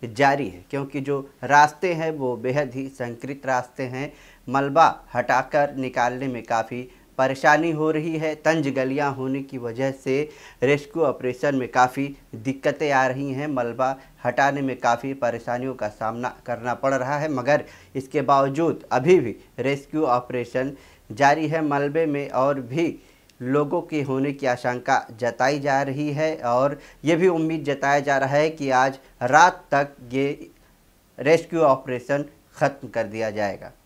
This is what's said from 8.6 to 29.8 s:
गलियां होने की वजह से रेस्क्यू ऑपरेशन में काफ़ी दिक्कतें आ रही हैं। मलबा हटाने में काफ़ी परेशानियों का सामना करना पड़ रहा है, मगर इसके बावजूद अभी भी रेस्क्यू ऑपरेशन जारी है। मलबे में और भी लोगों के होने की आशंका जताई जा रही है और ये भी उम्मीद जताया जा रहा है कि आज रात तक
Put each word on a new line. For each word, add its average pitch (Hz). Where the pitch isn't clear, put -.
गलियां 135
होने 135
की 135
वजह 120
से 135
रेस्क्यू 143
ऑपरेशन 127
में 127
काफ़ी 131
दिक्कतें 139
आ 131
रही 135
हैं। 147
मलबा 127
हटाने 139
में 131
काफ़ी 120
परेशानियों 123
का -
सामना 117
करना 120
पड़ 135
रहा 135
है, 156
मगर 135
इसके 139
बावजूद 139
अभी 143
भी 113
रेस्क्यू 139
ऑपरेशन 123
जारी 143
है। 160
मलबे 143
में 143
और 135
भी 131
लोगों 143
के 160
होने 135
की 139
आशंका 123
जताई 127
जा 139
रही 139
है 156
और 135
ये 160
भी 180
उम्मीद 160
जताया 139
जा 139
रहा 135
है 156
कि 147
आज 135
रात 156
तक 139